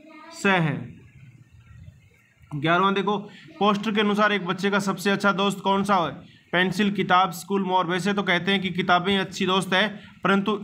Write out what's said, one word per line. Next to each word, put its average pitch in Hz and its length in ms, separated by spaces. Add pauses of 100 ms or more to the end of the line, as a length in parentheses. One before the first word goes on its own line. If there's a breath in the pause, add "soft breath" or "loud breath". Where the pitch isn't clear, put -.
(320)
स - 140
है। 170 280 (1800)
ग्यारहवाँ 175 400
देखो, 202 240 (400 loud breath)
पोस्टर 208 340
के 214 80
अनुसार 208 320
एक 180 140
बच्चे 185 240
का 202 80
सबसे 196 320
अच्छा 196 220
दोस्त 196 280
कौन 196 240
सा 202 120
है? 160 160 (400 loud breath)
पेंसिल, 185 380
किताब, 185 400
स्कूल, 196 340
मोर। 185 220
वैसे 180 260
तो 196 100
कहते 180 300
हैं 190 80
कि 185 100
किताबें 180 480
अच्छी 190 280
दोस्त 185 280
है, 196 140 (360 loud breath)
परंतु 196 400